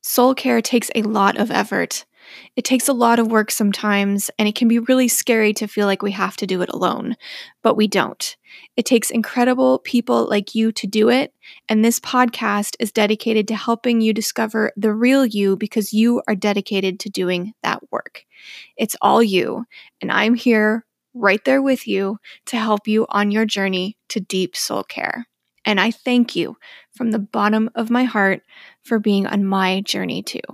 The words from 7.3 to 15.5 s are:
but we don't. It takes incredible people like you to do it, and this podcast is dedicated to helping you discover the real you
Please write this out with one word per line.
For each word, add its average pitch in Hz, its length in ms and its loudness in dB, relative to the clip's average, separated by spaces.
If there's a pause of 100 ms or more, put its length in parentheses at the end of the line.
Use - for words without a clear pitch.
but 220 140 4
we 214 120 4
don't. - 480 -4 (400)
It 240 100 -2
takes 226 240 2
incredible 254 680 0
people 233 500 0
like 208 260 -2
you 220 180 2
to - 140 -8
do 214 220 2
it, 262 240 0 (340)
and 220 160 2
this 233 160 2
podcast 233 800 -2
is 208 120 -4
dedicated 214 560 0
to 220 80 -4
helping 233 460 0
you 220 120 4
discover 220 640 -2
the 208 180 0
real 254 320 4
you 202 320 0